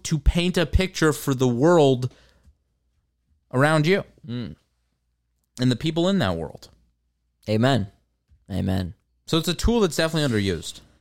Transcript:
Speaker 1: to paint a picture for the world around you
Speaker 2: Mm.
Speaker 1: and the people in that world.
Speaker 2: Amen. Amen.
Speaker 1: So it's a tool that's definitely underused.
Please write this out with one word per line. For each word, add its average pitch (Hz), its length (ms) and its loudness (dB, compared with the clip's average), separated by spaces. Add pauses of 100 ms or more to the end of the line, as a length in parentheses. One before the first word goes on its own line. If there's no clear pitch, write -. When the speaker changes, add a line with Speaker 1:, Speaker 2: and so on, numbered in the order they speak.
Speaker 1:
to 156 160 -2
paint 175 400 2
a 165 80 0
picture 185 460 2
for 143 220 -2
the 127 120 2
world 131 680 4 (1400)
around 151 340 2
you 190 160 2 (240)
Speaker 2:
Mm. 113 300 -10 (1040)
Speaker 1:
and 127 100 2
the 120 60 0
people 165 320 -2
in 196 100 0
that 95 180 -2
world. - 320 -12 (800)
Speaker 2:
Amen. 110 380 2 (640)
Amen. 92 440 -4 (320)
Speaker 1:
So 160 120 -2
it's 156 80 -4
a 175 80 -4
tool 233 240 -2
that's 185 180 0
definitely 151 460 -2
underused. 87 380 -6 (200)